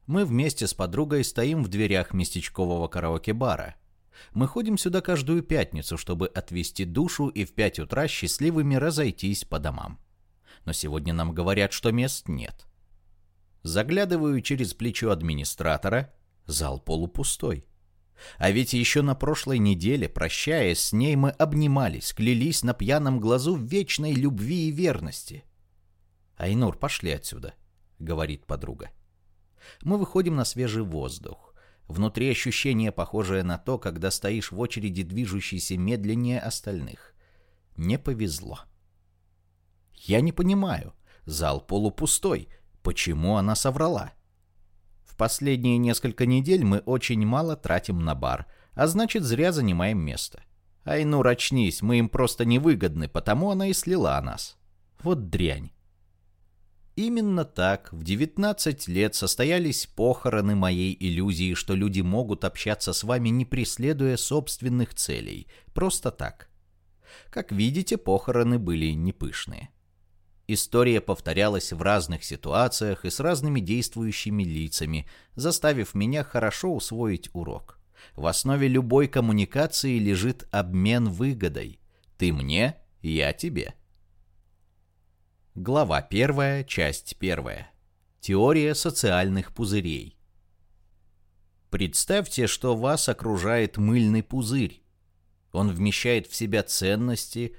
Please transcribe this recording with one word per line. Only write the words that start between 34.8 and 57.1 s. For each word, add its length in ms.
движущейся 720
медленнее 640
остальных. 760
Не 220
повезло. 600
Я 280
не 120
понимаю. 640
Зал 340
полупустой. 880
Почему 540
она 180
соврала? 580
В 120
последние 600
несколько 480
недель 400
мы 140
очень 480
мало 300
тратим 480
на 100
бар, 320
а 140
значит, 380
зря 280
занимаем 460
место. 440
Айнур, 440
очнись, 540
мы 160
им 100
просто 360
невыгодны, 640
потому 420
она 160
и 80
слила 420
о 60
нас. 340
Вот 260
дрянь. 420
Именно 520